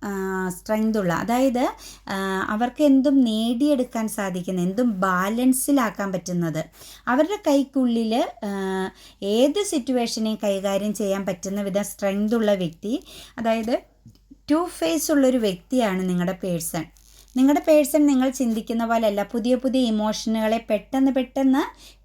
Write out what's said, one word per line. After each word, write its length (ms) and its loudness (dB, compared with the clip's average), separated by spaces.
ആ, 460 -4
സ്ട്രെങ്ത് 500 -2
ഉള്ള, 140 0
അതായത്, 580 0
ആ, 420 -4
അവർക്ക് 340 -2
എന്തും 400 6
നേടിയെടുക്കാൻ 840 0
സാധിക്കുന്ന, 540 -4
എന്തും 380 0
ബാലൻസിലാക്കാൻ 1120 0
പറ്റുന്നത്, 540 -4
അവരുടെ 300 2
കൈക്കുള്ളിൽ, 800 0
ആ, 480 -4
ഏത് 460 2
സിറ്റുവേഷനെയും 760 -2
കൈകാര്യം 500 -2
ചെയ്യാൻ 320 -2
പറ്റുന്ന 360 -6
വിധം 220 -2
സ്ട്രെങ്ത് 520 -2
ഉള്ള 180 2
വ്യക്തി, 500 -4
അതായത് 420 -2
ടു 260 2
ഫേസ് 340 -2
ഉള്ളൊരു 260 4
വ്യക്തിയാണ് 720 -2
നിങ്ങളുടെ 340 -2
പേഴ്സൺ. 420 -4
നിങ്ങളുടെ 300 4
പേഴ്സൺ 400 6
നിങ്ങൾ 220 4
ചിന്തിക്കുന്ന 560 -2
പോലെയല്ല. 380 0
പുതിയ 320 -2
പുതിയ 240 0
ഇമോഷനുകളെ 880 0
പെട്ടെന്ന് 420 0
പെട്ടെന്ന് 840 -2